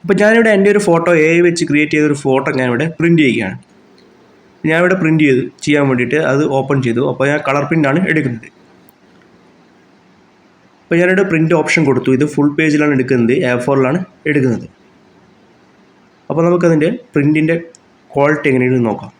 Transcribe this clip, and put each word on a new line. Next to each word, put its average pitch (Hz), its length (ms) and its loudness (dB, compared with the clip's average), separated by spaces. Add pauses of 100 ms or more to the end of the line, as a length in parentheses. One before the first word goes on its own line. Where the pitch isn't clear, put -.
അപ്പൊ 190 180 -2
ഞാനിവിടെ 220 340 4
എൻ്റെ 196 180 4
ഒരു 208 120 2
ഫോട്ടോ 170 260 2 (140)
എ - 80 2
ഐ 170 40 2 (100)
വെച്ച് 170 220 -2
ക്രിയേറ്റ് 147 260 0
ചെയ്ത 151 160 2
ഒരു 143 120 -2
ഫോട്ടോ 135 260 0 (100)
ഞാനിവിടെ 127 260 -2 (140)
പ്രിന്റ് 170 260 2
ചെയ്യുകയാണ്. 110 320 -2 (1120)
ഞാനിവിടെ 180 320 2
പ്രിന്റ് 160 260 2
ചെയ്ത് 127 160 2 (220)
ചെയ്യാൻ 143 240 2
വേണ്ടിയിട്ട് 123 300 -2 (120)
അത് 139 120 0 (160)
ഓപ്പൺ 135 260 -2
ചെയ്തു. 117 260 -2
അപ്പൊ 135 200 -2
ഞാൻ 151 60 -2 (120)
കളർ 143 200 -2
പ്രിന്റ് 156 220 0
ആണ് 170 100 0 (120)
എടുക്കുന്നത്. 127 340 -4 (2250)
അപ്പൊ 170 180 -4
ഞാനിവിടെ 185 320 2
പ്രിന്റ് 160 280 0
ഓപ്ഷൻ 156 280 -2
കൊടുത്തു. 131 280 0
ഇത് 143 160 0
ഫുൾ 147 160 0 (100)
പേജിലാണ് 151 380 0
എടുക്കുന്നത്, 127 380 0 (160)
എ - 20 0 (140)
ഫോറിലാണ് 139 340 0 (300)
എടുക്കുന്നത്. 123 360 -2 (1600)
അപ്പൊ 151 180 -2
നമുക്കതിൻ്റെ 170 440 2 (220)
പ്രിന്റിൻ്റെ 156 440 0 (580)
ക്വാളിറ്റി 147 380 0
എങ്ങനെയാണെന്ന് 123 380 0
നോക്കാം. - 280 -10